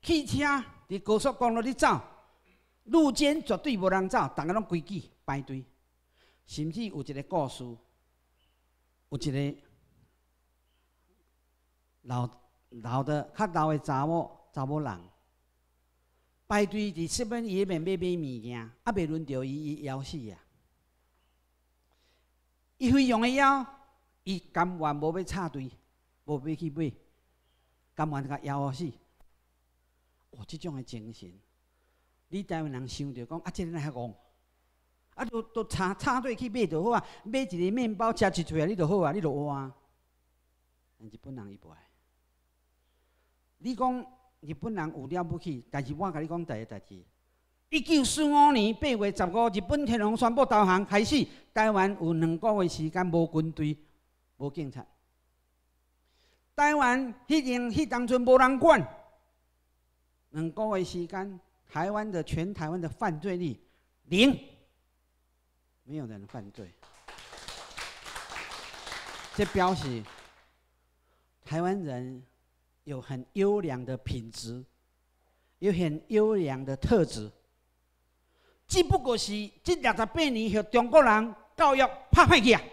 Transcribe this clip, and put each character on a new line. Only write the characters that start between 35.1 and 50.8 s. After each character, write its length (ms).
啊， 100
都， 160
都 240
插， 300
插 260
队 140
去 120
买 180
就 180
好 80
啊， 140
买 140
一 60
个 300
面 180
包， 200
吃 120
一 180
喙 180
啊， 40
你 100
就 120
好 120
啊， 120
你 80
就 140
活 160
啊。 260
日 220
本 140
人 160
伊 60
不 120
爱。 80
你 180
讲 300
日 140
本 200
人 220
有 120
了 160
不 140
起， 320
但 160
是 100
我 160
甲 80
你 80
讲 180
第 160
一 40
代 140
志。 240
一 120
九 220
四 200
五 280
年 240
八 120
月 280
十 100
五， 240
日 120
本 240
天 140
皇 160
宣 180
布 120
投 200
降 200